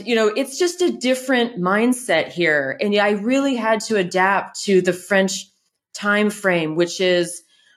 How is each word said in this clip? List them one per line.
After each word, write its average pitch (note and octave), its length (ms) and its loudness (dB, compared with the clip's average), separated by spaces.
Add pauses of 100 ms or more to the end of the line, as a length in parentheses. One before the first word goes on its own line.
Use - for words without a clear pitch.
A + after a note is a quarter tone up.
you A#3+ 80 -2
know, A3 140 4
it's C4 320 -4
just F4+ 240 0
a D4+ 80 2
different B3 680 0
mindset F#3+ 720 0
here. D3+ 520 0
And G3+ 160 0
I G#3 160 2
really B3+ 440 0
had A3 260 0
to A3 160 -2
adapt F#3 680 0
to F#3+ 160 4
the F3 120 2
French F#3+ 540 0 (480)
time G#3 340 0
frame, E3+ 460 0
which E3+ 260 -2
is, F3+ 400 0 (360)